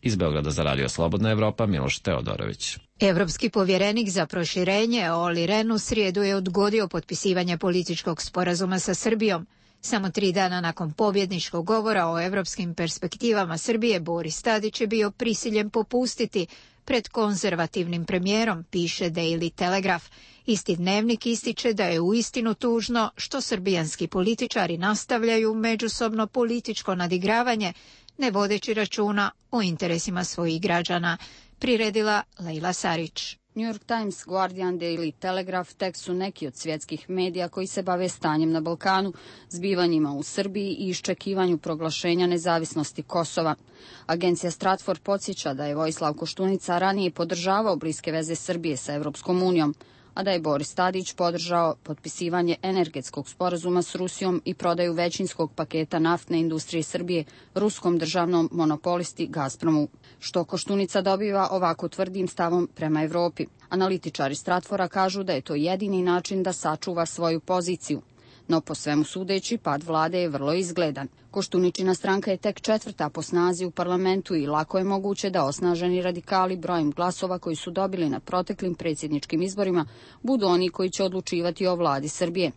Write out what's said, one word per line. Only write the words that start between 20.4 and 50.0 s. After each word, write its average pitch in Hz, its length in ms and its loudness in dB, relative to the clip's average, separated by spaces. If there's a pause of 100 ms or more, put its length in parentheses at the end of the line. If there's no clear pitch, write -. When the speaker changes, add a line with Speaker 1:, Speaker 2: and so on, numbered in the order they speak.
Speaker 2:
Isti 202 300 0
dnevnik 208 500 2
ističe 233 460 0
da 202 120 0
je 170 160 2
uistinu 226 540 2
tužno 233 640 0
što - 240 -6
srbijanski 180 680 -2
političari 190 720 0
nastavljaju 220 760 2
međusobno 220 720 0
političko 233 680 -2
nadigravanje, 196 760 2 (460)
ne 262 120 0
vodeći 202 440 0
računa 208 560 0 (200)
o 240 120 0
interesima 175 600 0
svojih 170 380 -2
građana, 175 560 0 (400)
priredila 214 640 2 (160)
Leila 170 340 -4
Sarić. 165 640 -4 (180)
Speaker 3:
New 220 120 -4
York 220 180 -6
Times, 220 420 -2
Guardian, 185 520 -2
Daily 165 400 -2
Telegraph 185 540 -4
tek 190 240 -4
su - 180 -4
neki 185 320 -4
od 131 100 -10
svjetskih 156 540 -6
medija 180 380 -2
koji 185 180 -6
se 190 160 -4
bave 180 260 0
stanjem 160 420 2
na 160 100 2
Balkanu, 190 520 0 (360)
zbivanjima 175 640 2
u 143 100 -4
Srbiji 196 560 -4
i 196 100 -2
iščekivanju 185 680 0
proglašenja 170 680 0
nezavisnosti 165 760 0
Kosova. 165 520 0 (520)
Agencija 175 440 2
Stratfor 190 480 0
podsjeća 196 560 -2
da 143 120 -6
je 147 80 -2
Vojislav 156 400 0
Koštunica 180 640 -2
ranije 190 320 2
podržavao 180 640 0
bliske 156 360 -4
veze 160 220 -2
Srbije 170 420 -4
sa 147 180 -6
Evropskom 151 480 -2
unijom, 165 320 4 (400)